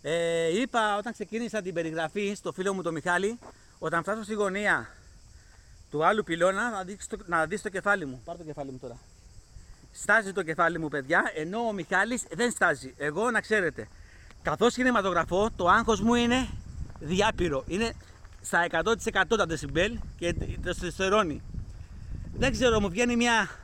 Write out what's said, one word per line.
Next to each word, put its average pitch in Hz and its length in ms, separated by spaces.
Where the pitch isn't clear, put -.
Ε, 165 580
είπα 220 380
όταν 220 160
ξεκίνησα 220 480
την 185 120
περιγραφή 165 640
στο 185 160
φίλο 190 220
μου 190 80
τον 165 120
Μιχάλη, 180 460
όταν 165 220
φτάσω 214 220
στη 202 100
γωνία 196 540
του 151 160
άλλου 208 180
πυλώνα, 185 460
να 202 140
δεις 190 240
το, 220 180
να 170 200
δεις 185 160
το 214 80
κεφάλι 190 360
μου. 127 200
Πάρ' 170 120
το 175 60
κεφάλι 143 280
μου 131 60
τώρα. 123 200
Στάζει 208 400
το 185 120
κεφάλι 165 360
μου, 160 80
παιδιά, 147 480
ενώ 180 240
ο 233 140
Μιχάλης 202 500
δεν 226 160
στάζει. 143 460
Εγώ, 151 340
να 220 100
ξέρετε, 175 460
καθώς 214 320
κινηματογραφώ, 196 840
το 175 120
άγχος 208 340
μου 226 120
είναι 240 340
διάπειρο. 175 680
Είναι 214 260
στα 175 220
εκατό 175 320
τοις 175 100
εκατό 185 300
τα 180 100
δεσιμπέλ 165 520
και 170 160
το - 120
τεστοστερόνι. 180 800
Δεν 262 180
ξέρω, 226 280
μου 202 100
βγαίνει 240 260
μια 233 340